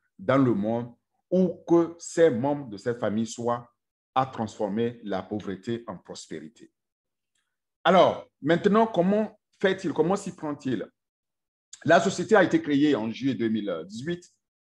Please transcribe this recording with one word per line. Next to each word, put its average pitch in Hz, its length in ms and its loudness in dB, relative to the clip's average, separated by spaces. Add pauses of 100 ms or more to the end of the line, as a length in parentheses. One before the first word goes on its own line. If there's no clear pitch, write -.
(180)
dans 123 200 2
le 127 160 4
monde 113 400 -4 (360)
ou 180 380 0
que 170 300 2
ces 165 320 2
membres 139 400 -2
de 101 80 -12
cette 120 200 -6
famille 110 280 -2
soient 120 440 -4 (440)
à 131 120 2
transformer 113 800 -4
la 98 180 -4
pauvreté 104 640 -8
en 95 100 -12
prospérité. 80 760 -18 (1120)
Alors, 160 440 4 (140)
maintenant, 190 440 2
comment 208 520 -2 (220)
fait-il ? 185 320 -2
Comment 160 240 0
s'y - 180 -10
prend-il ? 143 560 -8 (920)
La 165 160 6
société 185 340 0
a 202 80 8
été 160 180 2
créée 147 360 2
en 110 140 -4
juillet 123 240 -4
deux 110 140 -2
mille 95 380 -4
dix-huit 139 380 -8 (380)